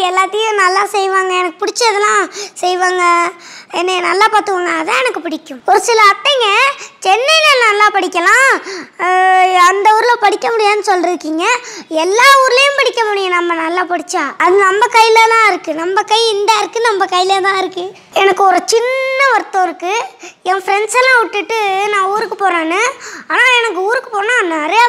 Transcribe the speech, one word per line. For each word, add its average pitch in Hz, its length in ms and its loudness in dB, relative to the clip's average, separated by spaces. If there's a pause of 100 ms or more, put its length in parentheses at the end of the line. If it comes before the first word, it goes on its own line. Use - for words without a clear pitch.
எல்லாத்தையும் 403 540 -2
நல்லா 370 200 2 (120)
செய்வாங்க, 381 460 -2
எனக்கு 349 220 -6
பிடிச்சதெல்லாம் 415 640 0 (380)
செய்வாங்க, 359 400 0 (800)
என்னை 370 140 -2 (140)
நல்லா 381 260 2
பார்த்துக்குவாங்க, 359 460 -2
அதான் 480 220 -2
எனக்கு 453 220 -4
பிடிக்கும். 285 360 -10 (100)
ஒரு 403 180 4
சில 453 120 2 (120)
அத்தைங்க 480 360 0 (580)
சென்னையில 571 420 2 (160)
நல்லா 415 220 2 (100)
படிக்கலாம், 381 540 2 (560)
அஹ், 370 500 4 (140)
அந்த 392 260 2
ஊர்ல 480 180 2 (100)
படிக்க 403 280 0
முடியாதுன்னு 427 380 0
சொல்லிருக்கீங்க. 339 560 -2 (580)
எல்லா 440 240 2 (160)
ஊர்லயும் 539 360 2
படிக்க 480 280 -2
முடியும் 392 300 -2
நம்ம 349 260 -2
நல்லா 349 280 -2
படிச்சா. 349 300 -4 (220)
அது 359 100 4 (140)
நம்ம 415 200 2 (100)
கையில 453 200 4 (160)
தான் 440 160 4
இருக்கு, 349 320 -4
நம்ம 381 300 -2
கை 440 80 2 (140)
இந்த 403 260 0
இருக்கு, 415 280 -4
நம்ம 392 280 0
கையில 370 320 0
தான் 381 140 0
இருக்கு. 359 240 -8 (360)
எனக்கு 392 280 2
ஒரு 359 100 2 (140)
சின்ன 523 460 0 (120)
வருத்தம் 381 360 0
இருக்கு, 349 260 -6 (560)
என் 381 140 -2
friends 415 360 -2
எல்லாம் 508 220 4
விட்டுட்டு 415 360 -4 (360)
நான் 381 200 -2
ஊருக்கு 427 300 -6
போறேன்னு. 349 380 -2 (500)
ஆனா 427 120 2 (160)
எனக்கு 415 280 -4
ஊருக்கு 494 280 -4
போனா 415 180 -2 (200)
நிறைய 320 340 0